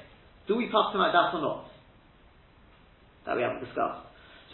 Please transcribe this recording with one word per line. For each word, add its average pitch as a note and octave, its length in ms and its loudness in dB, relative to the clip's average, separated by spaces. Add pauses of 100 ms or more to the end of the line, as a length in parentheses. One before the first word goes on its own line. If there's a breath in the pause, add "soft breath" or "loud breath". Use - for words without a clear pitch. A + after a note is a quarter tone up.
(480)
Do G#3 80 2
we A#3 160 -2
pass A3 200 2
them F#3+ 120 2
like D#3+ 80 2
that F3 240 4
or D#3+ 80 -2
not? - 240 -4 (1600)
That A#2 80 -2
we A#2+ 80 0
haven't - 160 -4
discussed. - 480 -4 (460 soft breath)